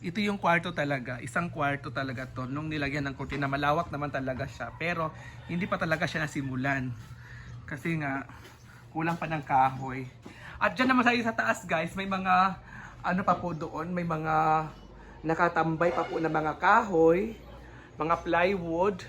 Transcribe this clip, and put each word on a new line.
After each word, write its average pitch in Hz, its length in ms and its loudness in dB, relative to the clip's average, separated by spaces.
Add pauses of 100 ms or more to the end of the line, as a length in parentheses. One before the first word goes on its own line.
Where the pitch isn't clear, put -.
Ito 180 160 -4
yung 208 160 0
kwarto 170 400 2
talaga. 131 480 -2
Isang 170 240 -2
kwarto 143 400 -2
talaga 131 400 -4
to. 127 160 -8
Nung 143 240 -4
nilagyan 143 400 -2
ng 135 80 -6
kurtina, 139 320 -4
malawak 147 400 2
naman 143 240 -6
talaga 131 400 -4
siya. 117 240 -10
Pero 165 400 -2 (320)
hindi 175 160 -2
pa 190 160 -2
talaga 165 240 0
siya 156 240 -2
nasimulan. 131 640 -2 (720)
Kasi 156 400 -4
nga, 135 240 -4 (640)
kulang 165 240 0
pa 160 160 -4
ng 156 160 -2
kahoy. 131 560 2 (560)
At 202 160 2
dyan 262 160 4
naman 247 160 6
sa, 240 160 6
sa 226 80 0
taas 226 320 0
guys, 170 320 -2
may 190 80 -4
mga, 190 560 2 (400)
ano 180 240 0
pa 180 160 4
po 175 160 -4
doon, 160 400 -6
may 175 80 -2
mga 156 640 2 (560)
nakatambay 165 720 4
pa 165 80 2
po - 160 -2
na 160 80 0
mga 156 320 0
kahoy, 196 800 6 (560)
mga 160 200 0 (120)
plywood. 175 800 2